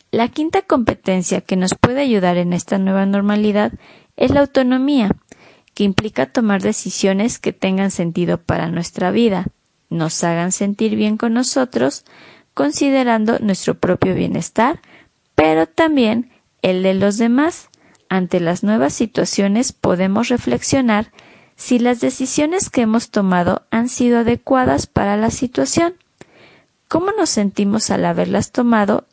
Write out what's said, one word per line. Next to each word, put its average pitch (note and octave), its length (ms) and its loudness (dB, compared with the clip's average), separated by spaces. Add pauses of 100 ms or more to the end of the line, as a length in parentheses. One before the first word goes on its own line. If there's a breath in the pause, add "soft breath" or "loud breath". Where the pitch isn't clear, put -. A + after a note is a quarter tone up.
(100)
La A3+ 180 0
quinta E4 340 -2
competencia F#3+ 800 -2
que - 160 -4
nos F#3 180 0
puede B3 260 0
ayudar G3 360 2
en F3 160 0
esta F3+ 260 -2
nueva F#3+ 280 0
normalidad G#3 680 0 (440 loud breath)
es B3+ 140 2
la C#4+ 100 4
autonomía, C4 680 2 (640 loud breath)
que G#3 100 0
implica G#3+ 420 -2
tomar G#3 340 0
decisiones G3 800 -2
que - 140 -4
tengan F#3+ 380 -2
sentido E3+ 480 -2
para E3+ 300 -4
nuestra F3 420 -4
vida, G3+ 360 0 (420)
nos E3 360 -4
hagan E3+ 280 -2
sentir G#3 440 -2
bien G#3+ 200 0
con A3+ 160 -2
nosotros, B3+ 720 -2 (480 loud breath)
considerando C4 840 0
nuestro - 400 -2
propio F3+ 360 0
bienestar, F#3 680 -2 (520 soft breath)
pero D#4 320 2
también B3 640 0 (300 soft breath)
el F#3 220 0
de F#3+ 100 2
los G3+ 240 0
demás. B3 540 0 (400 soft breath)
Ante F#3 300 0
las E3+ 220 -2
nuevas A#3 300 2
situaciones G#3+ 800 0
podemos F#3+ 560 0
reflexionar A#3+ 840 0 (460 soft breath)
si - 220 0
las A#3+ 220 2
decisiones D4+ 680 -2
que B3 140 0
hemos A3+ 260 0
tomado F#3 600 0
han A#3 180 0
sido A#3+ 300 2
adecuadas B3+ 680 0
para G3+ 300 -2
la A3+ 140 0
situación. C#4 640 -2 (920 loud breath)
¿Cómo F4+ 280 0
nos E4+ 140 0
sentimos G#3 600 0
al F3+ 140 0
haberlas F3+ 480 -2
tomado A3+ 600 0